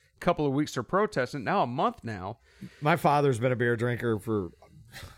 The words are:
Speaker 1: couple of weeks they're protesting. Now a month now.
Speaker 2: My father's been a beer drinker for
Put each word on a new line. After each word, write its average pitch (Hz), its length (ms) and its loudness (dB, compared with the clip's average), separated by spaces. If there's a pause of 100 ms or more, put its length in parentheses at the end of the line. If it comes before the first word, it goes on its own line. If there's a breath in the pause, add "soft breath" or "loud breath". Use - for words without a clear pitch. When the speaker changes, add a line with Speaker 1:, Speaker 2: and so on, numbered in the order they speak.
(200)
Speaker 1:
couple 160 260 0
of 139 80 0
weeks 147 220 -2
they're 123 80 -2
protesting. 151 600 -2
Now 170 200 0
a 131 40 0
month 175 360 -2
now. 101 340 -10 (420 loud breath)
Speaker 2:
My 151 160 2
father's 143 440 4
been 127 140 2
a - 20 0
beer 120 200 2
drinker 117 440 0
for 104 320 -2 (680 loud breath)